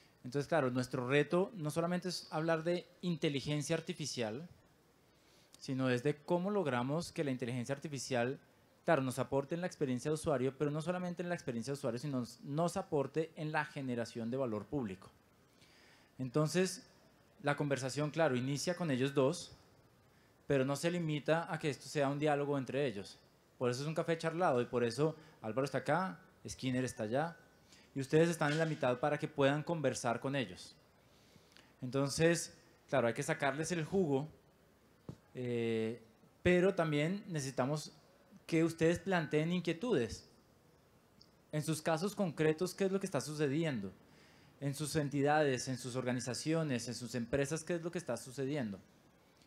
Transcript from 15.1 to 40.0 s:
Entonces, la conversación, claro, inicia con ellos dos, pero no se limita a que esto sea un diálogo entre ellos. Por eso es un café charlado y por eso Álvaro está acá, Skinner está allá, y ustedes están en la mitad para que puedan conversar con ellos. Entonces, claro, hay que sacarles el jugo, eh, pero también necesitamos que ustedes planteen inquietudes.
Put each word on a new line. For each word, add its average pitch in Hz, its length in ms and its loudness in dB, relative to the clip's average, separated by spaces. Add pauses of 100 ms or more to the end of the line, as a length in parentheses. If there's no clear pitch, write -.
Entonces, 156 720 0 (540)
la 143 140 2
conversación, 139 540 0
claro, 147 260 2
inicia 139 400 -2
con 175 140 -2
ellos 135 240 2
dos, 143 420 2 (880)
pero 135 180 4
no 139 120 0
se 170 140 0
limita 160 640 0
a 156 60 -2
que 156 120 -2
esto - 180 -6
sea 139 200 2
un 143 100 0
diálogo 143 400 2
entre 131 280 0
ellos. 131 320 -6 (400)
Por 123 120 2
eso 123 120 -2
es 151 60 -4
un 160 60 -2
café 165 240 0
charlado 160 420 2
y 117 60 2
por 120 180 0
eso 143 320 0 (240)
Álvaro 113 240 -2
está 139 140 0
acá, 175 420 0 (260)
Skinner 127 380 -2
está 117 200 -4
allá, 143 320 -2 (580)
y 139 60 -4
ustedes 156 280 4
están 156 240 0
en 156 60 0
la 165 80 2
mitad 127 340 0
para 147 180 0
que 151 80 -4
puedan 143 360 4
conversar 127 580 0
con 135 160 -2
ellos. 92 400 -6 (1040)
Entonces, 139 760 2 (340)
claro, 120 200 4
hay 117 60 2
que 143 80 -2
sacarles 147 500 0
el 160 120 0
jugo, 156 440 2 (1080)
eh, 117 680 -2 (400)
pero 180 320 6
también 160 540 0
necesitamos 139 640 -2 (540)
que 165 180 4
ustedes 165 340 2
planteen 165 540 2
inquietudes. 170 760 0 (1200)